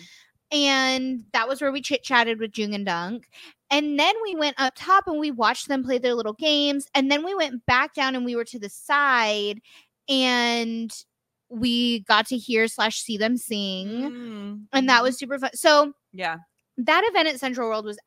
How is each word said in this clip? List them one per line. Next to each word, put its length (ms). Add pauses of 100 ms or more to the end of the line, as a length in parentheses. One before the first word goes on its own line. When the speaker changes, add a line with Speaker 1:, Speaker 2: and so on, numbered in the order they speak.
(520)
Speaker 1:
And 840
that 140
was 120
where 120
we 100
chit-chatted 580
with 180
Jung 180
and 100
Dunk. 420 (440)
And 280
then 140 (100)
we 120
went 240
up 160
top 320
and 120
we 120
watched 360
them 160
play 140
their 160
little 200
games. 600
And 180
then 140
we 80
went 320
back 300
down 200
and 80
we 120
were 100
to 140
the 100
side 880 (480)
and 880 (540)
we 520
got 260
to 100
hear 300
slash 340
see 160
them 200
sing. 500
Speaker 2:
Mm, 840
Speaker 1:
And 160
that 100
Speaker 2:
mm-hmm. 60
Speaker 1:
was 140
super 220
fun. 160
So 380 (200)
Speaker 2:
Yeah. 240 (400)
Speaker 1:
that 320
event 180
at 120
Central 280
World 180
was 220